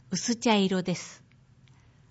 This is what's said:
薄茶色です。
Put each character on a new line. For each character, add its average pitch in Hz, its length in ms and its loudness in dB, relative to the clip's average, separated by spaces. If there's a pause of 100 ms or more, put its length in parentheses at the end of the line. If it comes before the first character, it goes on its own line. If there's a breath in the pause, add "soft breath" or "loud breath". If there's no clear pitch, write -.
(120)
薄 226 240 -4
茶 226 200 2
色 190 260 2
で 180 140 -2
す。 - 280 -14 (880 soft breath)